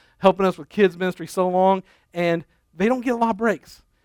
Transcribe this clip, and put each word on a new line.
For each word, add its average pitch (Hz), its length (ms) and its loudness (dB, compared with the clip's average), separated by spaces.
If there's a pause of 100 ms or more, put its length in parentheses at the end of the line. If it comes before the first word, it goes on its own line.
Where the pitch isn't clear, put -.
(180)
helping 190 260 2
us 185 140 0
with 151 100 -16
kids 190 280 2
ministry 175 300 -6
so 185 220 -2
long, 190 340 2 (300)
and 175 320 -2 (300)
they 175 120 0
don't 254 140 0
get 247 140 -2
a - 20 -2
lot 233 140 0
of 208 60 -4
breaks. 208 480 -4 (200)